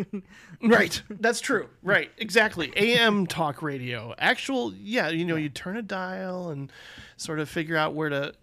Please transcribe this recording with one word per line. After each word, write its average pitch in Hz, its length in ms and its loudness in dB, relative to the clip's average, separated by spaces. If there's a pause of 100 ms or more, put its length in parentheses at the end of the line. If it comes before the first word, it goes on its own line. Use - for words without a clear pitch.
(600)
right. 214 480 4
That's 214 320 -2
true. 196 260 -2 (140)
Right. 175 360 2
Exactly. 202 580 2
A 226 240 4
M 208 260 6
talk 160 380 -2
radio. 123 560 -6
Actual, 240 560 0
yeah, 202 340 -2
you 165 160 0
know, 165 100 0
you 151 140 -2
turn 185 280 -8
a 247 40 -6
dial 185 680 -6
and 139 220 -8 (460)
sort 156 220 -6
of 151 100 -4
figure 165 280 -4
out 156 180 2
where 156 140 -2
to, 143 340 -4